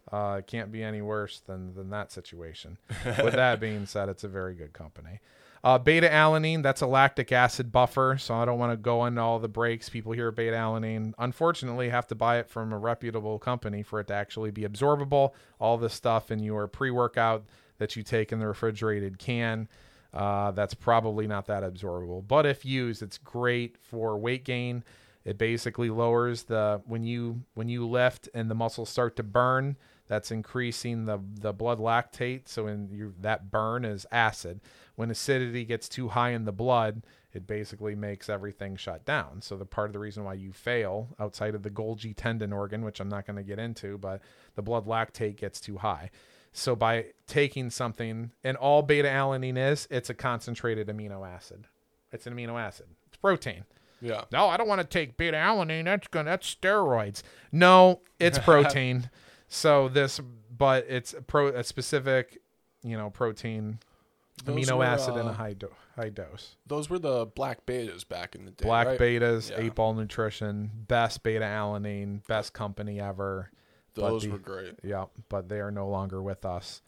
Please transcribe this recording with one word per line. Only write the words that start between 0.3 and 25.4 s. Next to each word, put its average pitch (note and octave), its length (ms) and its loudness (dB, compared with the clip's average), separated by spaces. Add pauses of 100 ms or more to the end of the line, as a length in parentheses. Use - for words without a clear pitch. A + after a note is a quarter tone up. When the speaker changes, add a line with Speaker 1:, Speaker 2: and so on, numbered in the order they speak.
Speaker 1:
it F#2 80 -12
can't A2 240 -8
be A2 140 -8
any G#2+ 180 -6
worse G#2 380 -4
than, F#2 340 -12
than F#2+ 160 -10
that G2+ 220 -8
situation. E2+ 680 -14 (140)
Speaker 2:
<laughs> - 120 -8 (200)
Speaker 1:
With A#2 100 4
that B2+ 240 4
being G#2+ 280 -4
said, G2 220 -4
it's F#2 140 -8
a G#2 60 -8
very F#2 260 -6
good D#2 180 -14
company. D#2+ 460 -16 (440)
Uh, B2+ 140 8
beta D#3+ 320 8
alanine, D#3 540 6
that's C#3 180 2
a C#3 60 2
lactic C3+ 460 4
acid B2 380 4
buffer, C3 480 4
so A#2+ 160 -4
I A#2 120 0
don't A#2+ 120 0
wanna A#2+ 200 0
go A#2+ 260 0
into A#2+ 160 -2
all A#2 180 2
the A2+ 80 -4
breaks A2+ 440 -2
people A2+ 220 -6
hear A#2 200 -2
beta A2+ 240 0
alanine. A2 640 -2
Unfortunately, B2+ 640 0
you A#2+ 60 0
have A#2+ 160 0
to - 80 -8
buy A#2 240 2
it A#2 100 -4
from A2+ 240 -6
a G#2 60 -4
reputable A2 600 -4
company G#2+ 440 -4
for G#2+ 180 -4
it G2 60 -6
to G2+ 80 -4
actually G#2+ 360 -4
be G#2 120 -8
absorbable. C#3 720 2 (280)
All A2+ 160 4
the A#2 140 0
stuff A2+ 400 0
in A2 80 -2
your G#2+ 280 -4
pre-workout A#2+ 800 0 (320)
that - 180 -4
you A2 80 -6
take A2 300 -2
in A2+ 60 -2
the A2 100 -2
refrigerated G#2 720 -2
can, A2+ 500 -2 (460)
uh, G2+ 380 0
that's G2+ 220 -2
probably A2 520 2
not G2+ 220 -4
that G2+ 140 -2
absorbable. F2+ 640 -8
But D3 200 6
if C#3 180 0
used, B2+ 380 -2
it's G2 160 -12
great A#2+ 640 -2
for A2 340 -4
weight B2 280 -2
gain. B2 380 -4 (440)
It G#2 100 -4
basically A#2 540 0